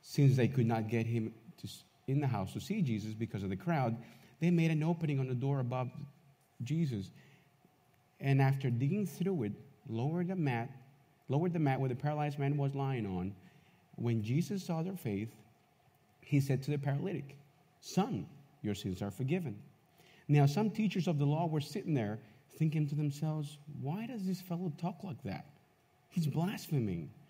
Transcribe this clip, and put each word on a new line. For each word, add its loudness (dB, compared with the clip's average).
Since 6
they 6
could 2
not 2
get 0
him -2
to -12
s-, -16
in 2
the 0
house 0
to -4
see -2
Jesus -2
because -4
of -2
the -2
crowd, 0
they 4
made 4
an 0
opening 0
on 0
the -2
door 0
above -2
Jesus. 0
And 4
after 2
digging 2
through -2
it, -2
lowered -2
the -4
mat, 0
lowered 2
the 0
mat 4
where 0
the 0
paralyzed -2
man 2
was 0
lying -2
on. -2
When 0
Jesus 0
saw -2
their -4
faith, -4
he 4
said 0
to -2
the 0
paralytic, -2
'Son, -2
your -2
sins -4
are -4
forgiven.' -2
Now 8
some 2
teachers 0
of 2
the 4
law 2
were 0
sitting -4
there 0
thinking 2
to -2
themselves, -2
'Why -4
does -6
this -2
fellow -4
talk -6
like -8
that? -6
He's 0
blaspheming. -2